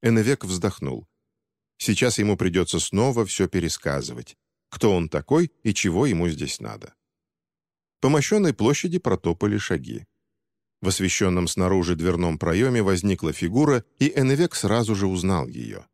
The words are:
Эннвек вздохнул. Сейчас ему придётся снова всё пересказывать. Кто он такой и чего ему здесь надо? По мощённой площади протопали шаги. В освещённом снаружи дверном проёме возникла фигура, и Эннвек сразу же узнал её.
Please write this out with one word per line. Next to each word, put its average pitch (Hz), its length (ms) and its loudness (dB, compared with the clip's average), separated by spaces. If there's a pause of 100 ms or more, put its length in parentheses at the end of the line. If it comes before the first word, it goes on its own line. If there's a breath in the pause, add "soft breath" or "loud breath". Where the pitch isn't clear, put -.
Эннвек 117 420 2
вздохнул. 90 640 -6 (680)
Сейчас 117 400 0
ему 104 180 2
придётся 90 420 0
снова 117 460 0
всё 95 240 -2
пересказывать. - 880 -6 (320)
Кто 104 260 2
он 85 140 0
такой 151 420 0 (120)
и 110 100 0
чего 95 320 0
ему 87 240 0
здесь 73 320 -6
надо? 53 340 -14 (1040)
По 131 100 2
мощённой 156 420 2
площади 143 460 0
протопали 104 580 0
шаги. 67 500 -6 (760)
В - 60 0
освещённом 90 600 0
снаружи 90 480 0
дверном 85 420 0
проёме 110 440 2
возникла 92 500 0
фигура, 123 500 2 (160)
и 139 160 2
Эннвек 139 400 2
сразу 110 400 2
же 98 120 0
узнал 92 420 0
её. 55 460 -12